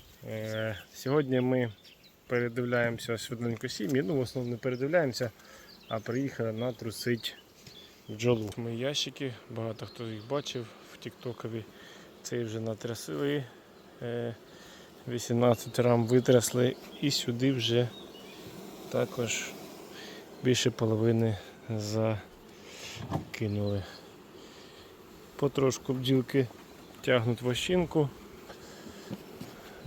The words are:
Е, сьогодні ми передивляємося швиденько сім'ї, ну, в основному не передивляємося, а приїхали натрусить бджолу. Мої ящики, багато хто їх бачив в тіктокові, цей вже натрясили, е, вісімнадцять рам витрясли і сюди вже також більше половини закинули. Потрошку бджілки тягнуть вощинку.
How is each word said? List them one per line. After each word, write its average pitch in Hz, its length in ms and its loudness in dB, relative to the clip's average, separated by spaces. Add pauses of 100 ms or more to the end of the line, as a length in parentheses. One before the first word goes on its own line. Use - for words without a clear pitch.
(280)
Е, 110 500 -4 (160)
сьогодні 131 460 2
ми 127 320 2 (540)
передивляємося 120 920 0
швиденько 117 500 -4
сім'ї, 147 340 0
ну, 175 140 0
в 131 40 2
основному 120 340 -2
не 113 40 -6
передивляємося, 131 720 0 (580)
а 113 100 -2
приїхали 117 540 -2
натрусить 117 840 -4 (720)
бджолу. 110 480 2
Мої 117 220 -4
ящики, 135 540 -4 (180)
багато 113 360 -6
хто 113 220 -10
їх 110 200 -10
бачив 135 380 -4 (260)
в - 40 -18
тіктокові, 113 680 -8 (580)
цей 120 220 -2
вже 110 160 -4
натрясили, 135 840 -2 (580)
е, 120 320 -4 (760)
вісімнадцять 120 680 4
рам 120 280 6
витрясли 123 720 6 (240)
і 147 100 2
сюди 127 420 2
вже 120 360 4 (1000)
також 123 640 -2 (920)
більше 127 280 4
половини 113 680 4 (320)
закинули. 104 2000 -4 (1500)
Потрошку 135 560 2
бджілки 131 540 4 (540)
тягнуть 120 420 4
вощинку. 147 680 2 (1800)